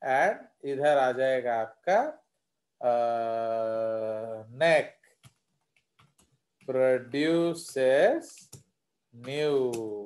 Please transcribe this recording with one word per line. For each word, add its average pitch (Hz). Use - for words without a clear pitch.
and 147
इधर 143
आ 127
जाएगा 123
आपका, 220
अ, 113
neck 156
produces 143
new 135